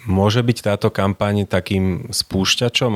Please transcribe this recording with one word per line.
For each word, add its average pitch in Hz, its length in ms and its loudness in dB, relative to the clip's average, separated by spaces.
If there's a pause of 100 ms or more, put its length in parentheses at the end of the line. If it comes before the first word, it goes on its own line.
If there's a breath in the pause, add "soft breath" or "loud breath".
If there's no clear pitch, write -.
Môže 104 320 4
byť 120 240 0
táto 104 240 0
kampaň 101 560 0
takým 95 640 -2
spúšťačom - 880 -2